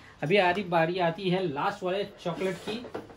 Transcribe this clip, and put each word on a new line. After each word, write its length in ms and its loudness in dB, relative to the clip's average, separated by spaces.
अभी 140 4
आ 140 6
रही 140 0
बारी 360 2
आती 280 0
है 160 2
लास्ट 380 -2
वाले 240 -2
चॉकलेट 360 -2
की, 240 -6